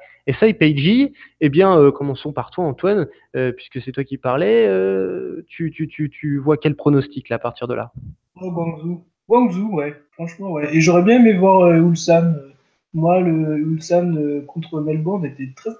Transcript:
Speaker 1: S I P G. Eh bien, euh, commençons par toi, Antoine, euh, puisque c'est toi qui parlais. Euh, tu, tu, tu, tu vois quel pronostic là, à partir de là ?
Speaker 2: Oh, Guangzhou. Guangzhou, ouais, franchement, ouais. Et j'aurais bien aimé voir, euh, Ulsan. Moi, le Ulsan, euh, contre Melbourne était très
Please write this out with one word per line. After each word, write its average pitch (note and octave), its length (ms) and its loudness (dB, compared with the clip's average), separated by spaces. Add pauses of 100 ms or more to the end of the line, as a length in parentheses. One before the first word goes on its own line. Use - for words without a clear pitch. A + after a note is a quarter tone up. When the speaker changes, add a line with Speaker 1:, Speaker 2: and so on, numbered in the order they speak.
(280)
Speaker 1:
S C3+ 140 -2
I A3 120 4
P D#3 220 2
G. A3+ 360 2 (280)
Eh D#3 80 2
bien, F3+ 280 4
euh, C#3+ 140 6
commençons C#3+ 420 -8
par - 200 -10
toi, F3+ 120 -6
Antoine, E3+ 440 -2 (260)
euh, C3 160 -2
puisque B2 320 -14
c'est C3 80 -12
toi C3+ 140 -6
qui C3+ 120 -10
parlais. F#3+ 520 0
Euh, F#3 800 -4
tu, D#3+ 240 -8
tu, D#3+ 160 -8
tu, D3+ 200 -6
tu C#3+ 300 -6
vois D3 180 2
quel D3 200 -2
pronostic C#3 520 0
là, A#2 80 -4
à - 40 -4
partir A#2+ 260 -8
de A#2+ 80 -6
là ? A2+ 180 -8 (480)
Speaker 2:
Oh, F#3 120 -10
Guangzhou. E3 520 -8 (240)
Guangzhou, G#3+ 460 0
ouais, D3 200 -6 (180)
franchement, E3+ 400 -12
ouais. D3 200 -6
Et D#3+ 80 2
j'aurais F3 220 4
bien A3 140 4
aimé A#3 160 6
voir, F#3+ 300 4
euh, F3 160 6
Ulsan. E3+ 540 2 (640)
Moi, E3+ 260 2
le D#3+ 380 0
Ulsan, D#3+ 580 -2
euh, D3 260 -4
contre D#3+ 380 -10
Melbourne D#3 460 -4
était C3 300 -12
très - 240 -12